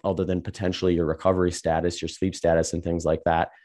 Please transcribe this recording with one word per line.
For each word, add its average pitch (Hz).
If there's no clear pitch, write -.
other 95
than 90
potentially 90
your 85
recovery 90
status, 82
your 82
sleep 92
status, 82
and 87
things 85
like 80
that, 82